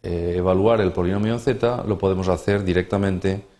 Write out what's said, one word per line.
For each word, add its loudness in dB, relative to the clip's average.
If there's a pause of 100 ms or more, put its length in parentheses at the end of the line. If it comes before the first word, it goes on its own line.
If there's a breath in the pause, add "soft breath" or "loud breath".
eh, -4
evaluar 4
el 2
polinomio 0
en -4
z, -2
lo -2
podemos 0
hacer 0
directamente 0 (140 soft breath)